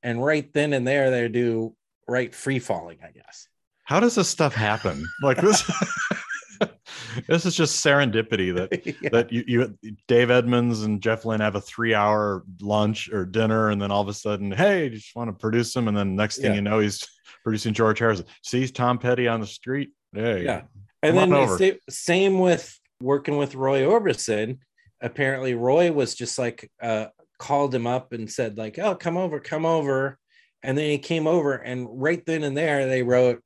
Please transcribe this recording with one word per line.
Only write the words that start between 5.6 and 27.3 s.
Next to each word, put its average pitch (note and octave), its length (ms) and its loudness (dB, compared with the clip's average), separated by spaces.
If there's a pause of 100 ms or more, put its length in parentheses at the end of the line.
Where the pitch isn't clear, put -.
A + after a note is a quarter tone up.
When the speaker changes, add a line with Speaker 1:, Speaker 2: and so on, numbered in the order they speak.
Speaker 2:
<laughs> - 1600 -8
this E3+ 180 2
is F3 100 0
just - 280 0
serendipity A2+ 720 2
that, F#2 300 -4
Speaker 1:
<laughs> - 160 -10
Yeah. - 100 -4
Speaker 2:
that A#2 220 2
you, A#2 140 -2
you, A#2+ 300 0 (300)
Dave A#2+ 240 6
Edmunds A#2+ 520 2
and G#2+ 180 -2
Jeff A2 240 0
Lynne A2 160 0
have G#2 140 0
a G2+ 60 -2
three-hour G#2 800 0 (180)
lunch G#2 500 0
or G2 140 -4
dinner, A2 440 0
and G2+ 120 -2
then G2+ 100 -2
all G2+ 100 0
of G2 60 -2
a G#2 60 -6
sudden, G2+ 380 -6
"Hey, F3 340 2
you C3 60 -4
just A2 240 -16
wanna A#2 180 -8
produce A2+ 420 -2
him?" A#2+ 120 0
And G#2 100 0
then G2 180 0
next G#2 220 0
thing A#2 140 0
Speaker 1:
Yeah. G2+ 40 2
Speaker 2:
you G2+ 60 -2
know, G#2 180 0
he's G#2 260 -2 (200)
<laughs> - 180 -20
producing A2 300 -2
George G#2+ 260 2
Harrison. A2 260 0 (180)
Sees B2+ 280 -2
Tom B2 260 0
Petty B2 300 2
on A2+ 140 0
the G#2 60 -8
street. C3+ 420 -8 (240)
"Hey, G#2 320 -2
Speaker 1:
Yeah. - 160 -4 (420)
And D#3 120 4
Speaker 2:
come F#3 140 6
Speaker 1:
then E3 40 6
Speaker 2:
on C3+ 140 6
Speaker 1:
the F#2+ 60 2
Speaker 2:
over." F2+ 40 0
Speaker 1:
sa-, F#3+ 200 2 (120)
same F#3+ 500 2
with F3+ 400 0 (220)
working C#3+ 360 0
with C#3 180 -2
Roy C3+ 260 0
Orbison. C3 800 0 (420)
Apparently, C3 540 -2
Roy C#3 360 4
was C#3+ 240 0
just, - 240 -8
like, A#2+ 320 -6 (100)
uh, A2 260 -4 (320)